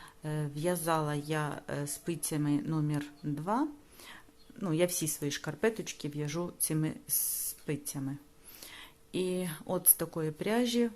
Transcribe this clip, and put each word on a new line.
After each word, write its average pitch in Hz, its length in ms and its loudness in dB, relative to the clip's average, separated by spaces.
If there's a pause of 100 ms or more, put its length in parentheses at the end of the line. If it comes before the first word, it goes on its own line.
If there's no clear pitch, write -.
(260)
Е, 151 300 -2
в'язала 160 600 2
я, 151 540 0
е, 143 180 -2
спицями 147 800 0
номер 151 400 2 (180)
два. 170 440 0 (880)
Ну, 180 160 0
я 165 120 6
всі 175 220 0
свої 147 240 -2
шкарпеточки 156 800 -2
в'яжу 147 500 -2
цими 156 340 2 (140)
спицями. - 1120 -2 (920)
І 185 360 0 (180)
от 180 220 0
з - 60 8
такої 165 380 0
пряжі 233 640 4